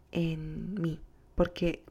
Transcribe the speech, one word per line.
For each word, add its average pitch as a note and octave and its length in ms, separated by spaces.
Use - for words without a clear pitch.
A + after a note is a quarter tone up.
en D#3+ 640
mí, E3 260
porque F3 540